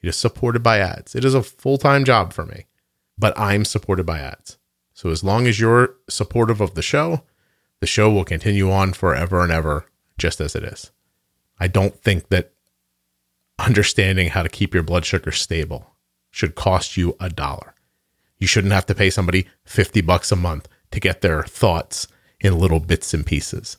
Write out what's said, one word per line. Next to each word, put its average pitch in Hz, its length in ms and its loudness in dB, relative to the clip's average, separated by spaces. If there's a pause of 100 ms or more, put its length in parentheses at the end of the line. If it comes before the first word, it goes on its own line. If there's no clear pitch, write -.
It 87 60 -4
is 85 80 -4
supported 117 460 -2
by 117 160 4
ads. - 360 -4
It 123 100 -4
is 131 100 4
a 127 80 2
full-time 139 640 0
job 113 280 2
for 82 140 -8
me, - 200 -18 (520)
but 107 200 0
I'm 101 260 2
supported 90 420 -2
by 80 140 -6
ads. - 380 -16 (340)
So - 180 -6
as 80 120 -4
long 110 240 2
as 110 140 2
you're 117 360 4 (120)
supportive 113 520 0
of 92 140 -2
the 80 80 -6
show, 156 420 -2 (560)
the - 60 -4
show 107 240 4
will 101 140 2
continue 95 460 0
on 95 220 2
forever 87 480 0
and 85 120 2
ever, 78 340 -2 (320)
just - 220 -2
as 76 140 -4
it - 100 -6
is. - 260 -14 (680)
I 98 100 -2
don't 98 340 0
think 95 260 0
that 107 240 0 (1040)
understanding 95 720 2
how 92 120 -2
to 80 60 -2
keep - 260 -4
your 87 80 4
blood 85 240 -2
sugar - 240 -4
stable - 640 -6 (360)
should - 240 -4
cost - 420 0
you 85 220 0
a 92 120 -6
dollar. - 440 -8 (640)
You 98 80 -2
shouldn't 98 280 2
have 95 120 0
to 98 80 0
pay 98 160 2
somebody 90 360 0 (180)
fifty - 360 2
bucks 87 300 2
a 101 60 2
month 87 320 -4 (220)
to - 100 -6
get 90 200 0
their 78 220 0
thoughts - 680 -2 (300)
in 92 200 2
little 82 220 2
bits - 340 -2
and 78 100 -2
pieces. - 540 -6